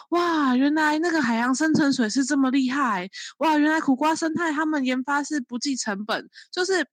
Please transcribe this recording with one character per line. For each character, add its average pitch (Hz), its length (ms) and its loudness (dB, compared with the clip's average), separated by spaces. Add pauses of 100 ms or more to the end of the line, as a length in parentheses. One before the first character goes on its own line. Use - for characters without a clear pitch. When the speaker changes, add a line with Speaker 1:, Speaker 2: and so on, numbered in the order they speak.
(120)
Speaker 1:
嗯。 349 100 2
Speaker 2:
“哇， 302 340 2
原 277 200 2
来 302 240 2
那 349 100 0
个 330 100 0
海 233 180 0
洋 247 180 0
深 311 180 2
层 285 180 4
水 247 160 0
是 254 160 0
这 285 140 -2
么 262 140 2
厉 262 180 2
害！ 226 400 -2 (300)
哇， 302 180 2
原 294 140 4
来 320 100 0
苦 269 140 2
瓜 302 180 2
生 320 220 -2
态 330 180 -2
他 302 100 -2
们 302 220 0
研 254 180 -2
发 285 200 -2
是 294 180 -4
不 240 160 -8
计 269 180 -4
成 214 300 -6
本。” 202 240 -4 (240)
就 359 100 -2
是 359 280 0